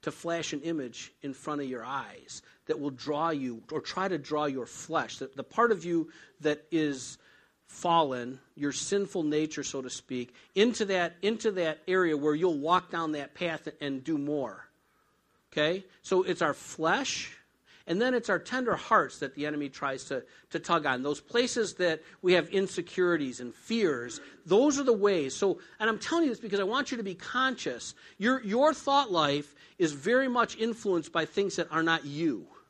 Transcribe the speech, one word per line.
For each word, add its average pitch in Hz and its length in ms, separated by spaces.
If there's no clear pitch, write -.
to 151 100
flash 170 400
an 147 80
image 143 640
in 139 100
front 147 300
of 139 40
your 123 160
eyes 120 600
that - 120
will 143 120
draw 147 400
you, 127 320
or 156 80
try - 260
to 180 120
draw 147 260
your 131 220
flesh, - 500
the, - 180
the 135 100
part 233 280
of 175 100
you 165 280
that 147 300
is 143 460
fallen, 131 720
your 143 180
sinful 196 500
nature, 151 400
so 135 200
to 127 80
speak, - 440
into 220 320
that, 180 360
into 220 300
that 165 340
area 185 300
where 151 180
you'll 160 240
walk 170 320
down 165 220
that 143 220
path 165 340
and 139 220
do 156 160
more. 143 480
Okay? 165 320
So 190 200
it's 185 200
our 151 120
flesh, - 760
and 180 120
then 254 120
it's 233 160
our 185 100
tender 240 380
hearts 175 440
that 135 140
the 143 120
enemy 147 240
tries 135 340
to, 127 180
to 170 80
tug 165 260
on. 131 180
Those 147 200
places 240 540
that 165 260
we 185 140
have 160 160
insecurities 175 920
and 123 140
fears, 147 640
those 254 340
are 285 60
the 254 80
ways. 190 420
So, 196 260
and 214 80
I'm 220 100
telling 330 260
you 269 60
this 214 80
because 202 220
I 190 40
want 247 260
you 247 80
to 226 40
be 196 120
conscious. 240 800
Your, 254 240
your 247 320
thought 277 360
life 147 440
is 160 140
very 233 360
much 240 300
influenced 208 540
by 160 120
things 196 320
that 165 160
are 160 100
not 165 220
you. 143 420